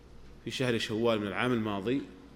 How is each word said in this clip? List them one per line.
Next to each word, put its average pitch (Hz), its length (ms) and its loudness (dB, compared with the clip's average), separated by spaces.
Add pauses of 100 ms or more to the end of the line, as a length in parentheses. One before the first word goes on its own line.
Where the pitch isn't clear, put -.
(440)
في 117 80 -8
شهر 123 260 2
شوال 113 420 2
من 104 80 -2
العام 107 260 2
الماضي، 110 480 0 (340)